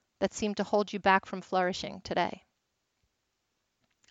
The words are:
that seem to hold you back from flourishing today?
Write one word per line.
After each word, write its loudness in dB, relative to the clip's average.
that 0
seem -4
to -2
hold 0
you -6
back 6
from -10
flourishing -2
today? -2